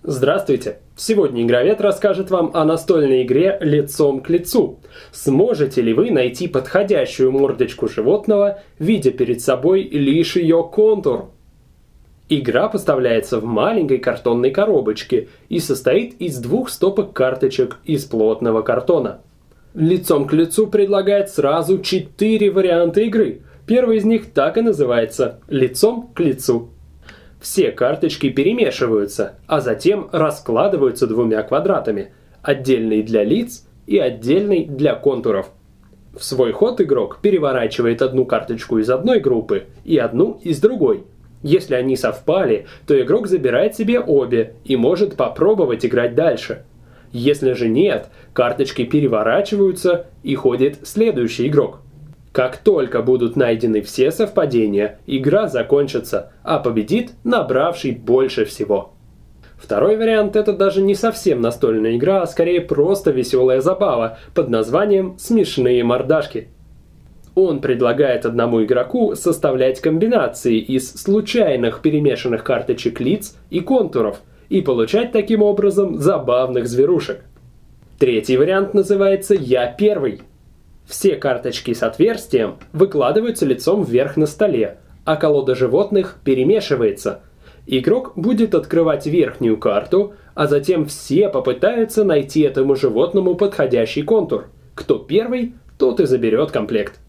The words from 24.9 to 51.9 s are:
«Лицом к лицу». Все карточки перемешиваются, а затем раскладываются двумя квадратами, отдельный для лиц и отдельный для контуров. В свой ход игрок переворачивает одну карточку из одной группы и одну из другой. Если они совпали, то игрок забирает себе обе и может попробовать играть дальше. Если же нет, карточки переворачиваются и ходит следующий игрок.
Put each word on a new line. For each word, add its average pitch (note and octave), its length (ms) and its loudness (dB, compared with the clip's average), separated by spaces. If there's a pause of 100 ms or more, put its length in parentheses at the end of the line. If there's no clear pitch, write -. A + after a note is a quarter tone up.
«Лицом G3+ 680 0
к - 60 -14
лицу». B2 480 -2 (680)
Все C#3 320 -2
карточки D3 580 -2
перемешиваются, B2 1160 -2
а D3+ 140 0
затем D3+ 500 -2
раскладываются C#3+ 960 0
двумя A2 340 0
квадратами, A#2 720 -2 (300)
отдельный B2 580 0
для A2 220 2
лиц A3 440 -2 (200)
и G3+ 100 2
отдельный D#3 680 0
для C#3 280 -2
контуров. A#2 560 -2 (640)
В - 80 -16
свой B2 280 0
ход A#3+ 300 0
игрок C3+ 380 0
переворачивает B2+ 840 0
одну B2+ 220 0
карточку A#2 520 -4
из A2 140 0
одной G3+ 300 2
группы A2+ 420 -2 (200)
и D#3+ 140 0
одну B2 460 0
из D3+ 180 -4
другой. F3+ 440 0 (360)
Если D3+ 320 0
они C3 220 0
совпали, B2+ 720 -2 (180)
то C#3 160 2
игрок G3 240 0
забирает E3 500 0
себе A3+ 240 0
обе B2 540 0 (100)
и C3 120 -2
может F3 400 0
попробовать D3 680 0
играть A#2+ 300 0
дальше. B2 520 -2 (460)
Если C3 420 0
же A#2+ 160 -2
нет, C#3 400 0 (240)
карточки B2+ 520 0
переворачиваются F3 1200 0 (160)
и C3+ 140 -4
ходит - 520 0
следующий C3+ 600 -2
игрок. D3 320 0 (520)